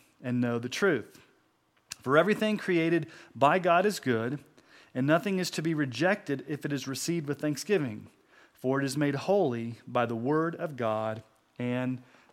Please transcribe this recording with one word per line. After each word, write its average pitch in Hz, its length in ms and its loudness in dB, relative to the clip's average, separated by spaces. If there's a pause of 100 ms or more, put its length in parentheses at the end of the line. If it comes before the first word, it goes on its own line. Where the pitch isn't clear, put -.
(220)
and 123 200 -2
know 120 180 0
the 120 80 -4
truth. 143 520 0 (800)
For 131 160 4
everything 208 400 4
created 165 500 2 (280)
by 143 240 4
God 175 260 4
is 208 140 -2
good, 127 400 0 (560)
and 131 100 0
nothing 170 340 2
is 175 120 -4
to 175 100 -4
be 160 120 0
rejected 143 760 -2
if 147 160 -6
it 147 80 -6
is 135 160 -4
received 147 400 -4
with 143 140 -6
thanksgiving, 143 680 -2 (460)
for 131 260 0
it 139 60 0
is 135 100 -4
made 143 200 0
holy 127 600 0 (100)
by 120 200 0
the 117 100 -2
word 156 400 0
of 160 220 -8
God 110 440 -2 (380)
and 123 420 -4 (320)